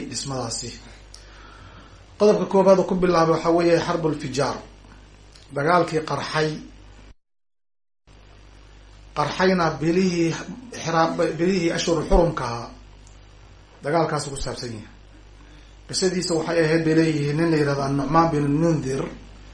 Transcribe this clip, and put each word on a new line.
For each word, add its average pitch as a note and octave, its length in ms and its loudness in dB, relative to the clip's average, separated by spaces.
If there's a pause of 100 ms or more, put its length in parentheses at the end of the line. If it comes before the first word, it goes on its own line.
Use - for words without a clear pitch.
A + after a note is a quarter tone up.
dhismadaasi. A#2+ 600 -8 (1500)
Qodobka F#3+ 280 4
koobaad F#3+ 320 4
uu F3 100 0
ku G3 60 -2
bilaabay E3+ 420 2
waxaa E3+ 160 -2
weeye E3+ 260 4
xarbul D#3+ 380 -2
fijaar, B2 400 -4 (960)
dagaalkii D#3+ 560 0
qarxay. D3+ 420 -2 (2750)
Qarxayna F3+ 520 2 (120)
bilihii E3+ 560 2 (380)
xiraam-, E3 440 0 (220)
bilihii E3+ 320 2
ashhurul D#3+ 380 0
xurumka - 360 4
ahaa, A#2+ 260 -8 (1120)
dagaalkaas D3+ 440 -2
ku C#3 100 -10
saabsan A#2+ 380 -8
yahay. G#2 140 -14 (1000)
Qisadiisa F3+ 480 -2
waxay E3 300 -2
ahayd E3 200 2
bay D#3 140 2
leeyihiin D3 380 2
nin E3 140 2
la D#3+ 60 2
yihahdo C#3+ 260 0
An-Nu'man C#3+ 500 2
bin D3 160 0
Mundhir C#3+ 560 0 (500)